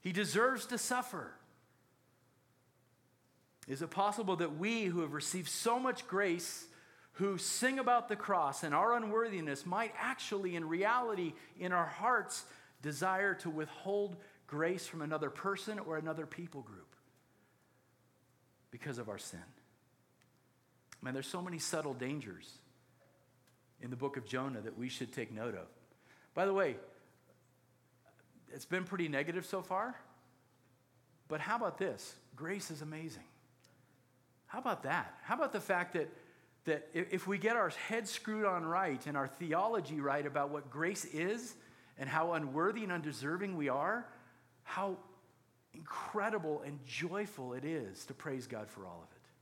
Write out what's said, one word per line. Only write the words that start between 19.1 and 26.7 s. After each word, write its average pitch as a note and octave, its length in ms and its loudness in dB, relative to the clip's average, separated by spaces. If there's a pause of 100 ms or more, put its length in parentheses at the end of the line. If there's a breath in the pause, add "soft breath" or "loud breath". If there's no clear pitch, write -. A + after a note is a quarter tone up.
sin? - 200 -10 (1600)
Man, B2+ 120 -4
there's C3+ 140 -4
so F3+ 140 -4
many F3 180 -6
subtle D3 340 0
dangers B2 640 -6 (1200)
in B2 120 -8
the B2+ 40 -6
book C3+ 220 -2
of A#2+ 80 -8
Jonah B2+ 360 -2
that G#2+ 160 -8
we B2 120 -4
should B2 240 -6
take A2 180 -6
note A2 240 -4
of. E2+ 120 -10 (680 loud breath)
By F3+ 120 4
the G3 80 4
way, F#3 240 4 (1700)